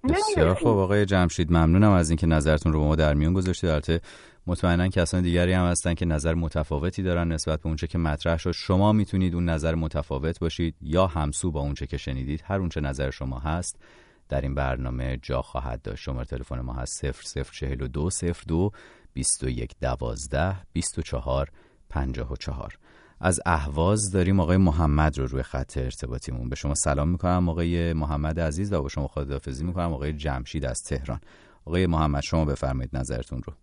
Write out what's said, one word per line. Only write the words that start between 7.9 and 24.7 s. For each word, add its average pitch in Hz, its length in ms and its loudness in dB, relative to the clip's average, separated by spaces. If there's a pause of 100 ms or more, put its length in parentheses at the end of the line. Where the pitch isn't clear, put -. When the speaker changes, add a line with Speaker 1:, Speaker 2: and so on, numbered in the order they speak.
Speaker 1:
مطرح 82 400 0
شد. 90 120 -2
شما 95 420 2
می‌تونید 92 420 2
اون 87 140 0
نظر 80 260 0
متفاوت 80 680 -2
باشید 82 420 -2
یا 82 240 2
همسو 76 440 -2
با 73 100 -4
اونچه 71 260 -4
که - 100 -6
شنیدید. 69 500 -6
هر 98 120 -2
اونچه 85 220 -2
نظر 69 300 -2
شما 65 280 -6
هست 78 420 -6 (480)
در 69 120 0
این 67 140 -4
برنامه 64 680 -2
جا 64 200 -4
خواهد 62 400 -8
داشت. 50 200 -10
شمارهٔ 64 220 -6
تلفن 64 360 -8
ما 62 120 -8
هست 62 340 -8
صفر 67 160 -6
صفر - 300 -8
چهل 67 300 -6
و 65 60 -6
دو 73 220 -2
صفر 87 380 -4
دو 85 220 2 (440)
بیست - 300 -4
و 64 40 -2
یک 60 220 -4 (100)
دوازده 65 720 -2 (180)
بیست - 260 -4
و 85 40 -4
چهار 67 460 -2 (420)
پنجاه 65 420 -4
و 67 40 -6
چهار. - 360 -8 (480)
از 90 260 2
اهواز 85 680 2
داریم 95 280 4
آقای 85 160 4
محمد 78 640 4